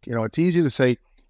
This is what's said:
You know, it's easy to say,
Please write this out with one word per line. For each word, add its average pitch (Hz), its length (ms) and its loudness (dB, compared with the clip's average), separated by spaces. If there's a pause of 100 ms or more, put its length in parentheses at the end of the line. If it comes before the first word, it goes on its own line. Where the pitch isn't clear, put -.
You 120 120 -8
know, 113 80 -2
it's 110 160 -4
easy 175 240 2
to 143 80 0
say, 127 260 2 (320)